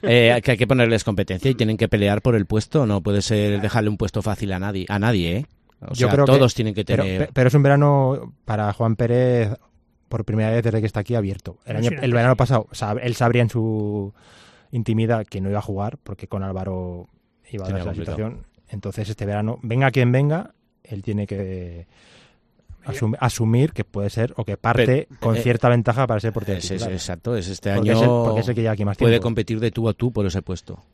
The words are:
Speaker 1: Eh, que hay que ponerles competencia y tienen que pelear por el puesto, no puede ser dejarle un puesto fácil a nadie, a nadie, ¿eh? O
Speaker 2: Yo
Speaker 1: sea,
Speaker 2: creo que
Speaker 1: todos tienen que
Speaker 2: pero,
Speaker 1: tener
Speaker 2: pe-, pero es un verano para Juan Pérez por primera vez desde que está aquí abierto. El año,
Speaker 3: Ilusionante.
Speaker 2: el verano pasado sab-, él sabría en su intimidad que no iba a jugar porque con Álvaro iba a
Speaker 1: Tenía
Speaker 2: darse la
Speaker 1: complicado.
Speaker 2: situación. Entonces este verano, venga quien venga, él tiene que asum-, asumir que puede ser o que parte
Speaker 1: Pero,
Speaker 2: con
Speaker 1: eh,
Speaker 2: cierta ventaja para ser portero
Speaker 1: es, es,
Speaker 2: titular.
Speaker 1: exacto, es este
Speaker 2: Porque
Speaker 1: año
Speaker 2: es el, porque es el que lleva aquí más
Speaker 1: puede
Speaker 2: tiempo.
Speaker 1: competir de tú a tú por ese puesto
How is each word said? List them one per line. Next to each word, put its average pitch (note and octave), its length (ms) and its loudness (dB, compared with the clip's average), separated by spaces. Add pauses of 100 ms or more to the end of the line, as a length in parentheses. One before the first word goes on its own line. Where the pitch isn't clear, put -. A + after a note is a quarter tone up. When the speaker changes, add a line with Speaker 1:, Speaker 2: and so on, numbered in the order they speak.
Speaker 1:
Eh, A#2+ 380 6
que C3+ 80 2
hay A2+ 60 2
que A2 100 0
ponerles A#2 380 2
competencia G2 440 -2
y B2+ 60 2
tienen A2 220 0
que A2+ 100 0
pelear G2+ 340 2
por B2 140 2
el G2+ 100 2
puesto, A#2 400 0
no G2+ 160 0
puede G2+ 200 0
ser G#2 400 0
dejarle G#2+ 280 0
un G#2+ 80 -2
puesto G2+ 240 -4
fácil G2+ 300 -4
a F#2 80 -4
nadie, F#2+ 300 -4
a G2+ 100 0
nadie, G2 380 0
¿eh? C#3+ 80 -6 (360)
O - 80 -18
Speaker 2:
Yo C3 60 -6
Speaker 1:
sea, B2 140 2
Speaker 2:
creo C#3 160 4
que B2+ 80 4
Speaker 1:
todos C3+ 200 4
tienen A2 200 -2
que G2+ 100 -4
Speaker 2:
pero, G2 200 0
Speaker 1:
tener F#2+ 240 -2
Speaker 2:
pe-, - 60 -16
pero B2+ 140 4
es B2 60 4
un C#3+ 100 6
verano C#3 720 2 (100)
para G#2 300 -2
Juan A2+ 240 0
Pérez A#2+ 540 2 (580)
por A2 160 -4
primera A2 260 0
vez A#2 120 2
desde A2 180 0
que A2 60 -2
está G#2 120 -2
aquí A#2+ 160 -2
abierto. G2 500 -4
El A#2+ 120 -10
año, - 80 -2
Speaker 3:
Ilusionante. C3+ 200 -2
Speaker 2:
el A#2+ 80 2
verano B2 220 4
pasado A#2+ 380 2
sab-, G#2+ 280 -4
él A#2+ 140 -2
sabría A#2+ 280 2
en A2 60 2
su G#2+ 640 -4 (580)
intimidad A2+ 540 0
que - 140 -10
no F#2+ 100 -4
iba G#2 100 0
a G2+ 40 -6
jugar G2+ 400 -6
porque G2 240 -14
con F#2+ 160 -6
Álvaro F#2 640 -8 (420)
iba G2+ 140 -10
a F#2 40 -8
Speaker 1:
Tenía F#2+ 180 -4
Speaker 2:
darse E2 160 -6
la E2 40 -8
Speaker 1:
complicado. D#2+ 120 -6
Speaker 2:
situación. A2 300 -8 (220)
Entonces G2+ 400 -8
este G#2+ 160 -6
verano, G#2+ 380 -2
venga B2+ 280 2
quien B2 200 2
venga, C#3+ 420 0 (300)
él G2+ 180 -12
tiene G#2 260 -4
que F#2 600 -10 (1000)
asum-, A2+ 340 -2
asumir A#2+ 540 2
que G#2+ 100 -6
puede G2+ 260 -4
ser A2+ 280 -2
o A2 80 -6
que G2+ 120 -6
parte A#2+ 520 2
Speaker 1:
Pero, - 100 -20
Speaker 2:
con A2+ 180 2
Speaker 1:
eh, A#2+ 40 0
Speaker 2:
cierta A#2+ 280 2
ventaja A#2+ 380 2
para A2 120 0
ser A2 140 -2
portero G2+ 240 -4
Speaker 1:
es, E2+ 80 -8
es, F2+ 60 -6
Speaker 2:
titular. F#2+ 220 -4
Speaker 1:
exacto, F#2 420 -6
es F#2 120 -4
este G2 260 -4
Speaker 2:
Porque G#2 180 2
Speaker 1:
año A2+ 80 4
Speaker 2:
es - 40 6
el, A#2+ 40 6
porque A#2 340 2
es A2+ 80 -2
el A#2+ 60 0
que A#2 60 -2
lleva A2 120 0
aquí G#2 120 -2
más G2+ 120 -2
Speaker 1:
puede A#2 160 6
Speaker 2:
tiempo. A#2 100 2
Speaker 1:
competir A2+ 360 -2
de A2+ 120 0
tú A2+ 180 -2
a G#2 40 0
tú B2 180 -2
por G#2 140 0
ese F#2 160 -2
puesto F2+ 420 -10 (100)